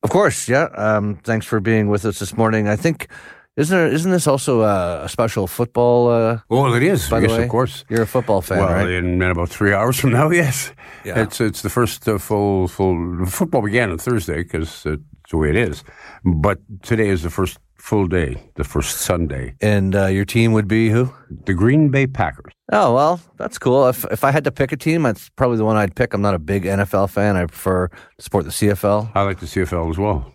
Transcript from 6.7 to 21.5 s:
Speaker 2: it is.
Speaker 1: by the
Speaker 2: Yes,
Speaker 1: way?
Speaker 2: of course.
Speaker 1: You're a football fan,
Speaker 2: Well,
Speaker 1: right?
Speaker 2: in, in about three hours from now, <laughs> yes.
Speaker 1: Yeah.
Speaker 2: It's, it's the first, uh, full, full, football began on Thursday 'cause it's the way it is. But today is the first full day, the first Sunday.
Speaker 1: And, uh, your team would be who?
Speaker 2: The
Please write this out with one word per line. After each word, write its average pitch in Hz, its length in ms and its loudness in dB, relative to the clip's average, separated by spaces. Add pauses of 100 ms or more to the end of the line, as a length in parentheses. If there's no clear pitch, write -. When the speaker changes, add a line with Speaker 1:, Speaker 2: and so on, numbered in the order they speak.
Speaker 2:
it 120 100 2
is. 175 260 0
Speaker 1:
by 113 120 2
the 113 60 2
Speaker 2:
Yes, 113 100 2
Speaker 1:
way? 117 60 0
Speaker 2:
of 120 60 -2
course. 117 400 -2
Speaker 1:
You're 113 140 0
a 107 40 -2
football 110 340 0
fan, 95 180 -2
Speaker 2:
Well, 95 100 2
Speaker 1:
right? 90 200 0
Speaker 2:
in, 90 320 -2
in 90 80 2
about 85 200 -2
three 101 240 2
hours 120 260 0
from 131 120 2
now, 135 180 2
<laughs> 175 140 2
yes. - 280 -4 (340)
Speaker 1:
Yeah. 92 160 -4
Speaker 2:
It's, 110 180 -4
it's 110 220 -2
the 104 80 -4
first, - 380 -2
uh, 107 100 0
full, 98 500 0
full, 87 580 -2
football 139 360 0
began 107 300 0
on 85 60 -6
Thursday 87 460 -4
'cause - 420 -8
it's 76 180 -4 (280)
the 82 60 -2
way 78 120 2
it 78 60 2
is. 110 280 -2 (420)
But 92 340 2 (220)
today 110 280 0
is 95 140 0
the 87 60 -4
first 92 280 -4 (180)
full 104 320 -2
day, 85 480 -4
the 73 80 -4
first - 340 -4
Sunday. 69 640 -4
Speaker 1:
And, 101 340 2
uh, 98 100 2
your 98 200 0
team 117 280 2
would 107 140 2
be 113 220 2
who? 127 220 2 (340)
Speaker 2:
The 95 100 -2